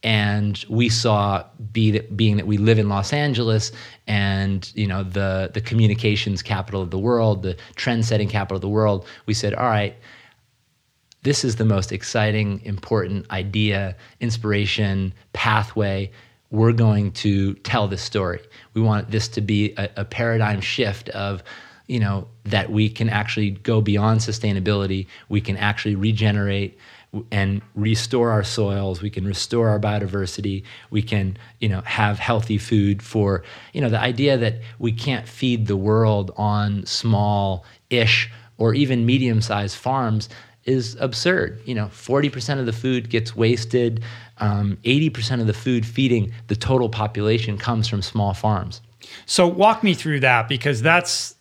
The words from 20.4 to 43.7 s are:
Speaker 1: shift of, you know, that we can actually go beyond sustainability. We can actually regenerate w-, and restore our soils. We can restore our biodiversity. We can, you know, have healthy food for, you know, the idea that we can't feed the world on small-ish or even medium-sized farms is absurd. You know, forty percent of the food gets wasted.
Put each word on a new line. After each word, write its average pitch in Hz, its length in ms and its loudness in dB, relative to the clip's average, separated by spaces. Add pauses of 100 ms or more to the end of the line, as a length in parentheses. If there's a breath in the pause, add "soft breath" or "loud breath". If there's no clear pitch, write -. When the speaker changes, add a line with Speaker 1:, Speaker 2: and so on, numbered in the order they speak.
Speaker 1:
shift 104 480 -4
of, 101 340 -6 (460 loud breath)
you 123 100 -2
know, 101 300 -2 (160)
that 101 260 -2
we 107 180 2
can 110 200 -2
actually 104 420 -2
go 107 300 0
beyond 104 400 2
sustainability. 98 880 -2 (200 loud breath)
We 101 120 2
can 95 160 -4
actually 104 400 -2
regenerate 101 840 0 (340 loud breath)
w-, 107 200 -8
and 98 300 0 (120)
restore 113 560 2
our 107 140 2
soils. 98 580 -2
We 104 80 -4
can 95 160 -4
restore 113 440 0
our 107 100 2
biodiversity. 101 840 -2 (280 loud breath)
We 107 120 0
can, 98 340 -2 (220 loud breath)
you 113 100 -2
know, 95 140 0
have 104 360 0
healthy 113 400 0
food 101 440 2
for, 98 400 0 (300 loud breath)
you - 80 -4
know, 123 100 2
the 107 100 2
idea 131 380 2
that 113 220 0 (180 loud breath)
we 117 140 0
can't 127 340 -4
feed 120 400 0
the 101 100 2
world 104 600 4
on 104 500 0
small-ish 104 1400 0 (280 loud breath)
or 113 160 4
even 131 300 2
medium-sized 113 720 2
farms 120 520 -2 (360 loud breath)
is 123 360 -2
absurd. 135 640 -2
You 123 100 -6
know, 107 140 -2
forty 139 400 0
percent 131 320 -4
of 123 60 -2
the 113 80 -2
food 120 340 -2
gets 113 260 -2
wasted. 117 680 2 (340 loud breath)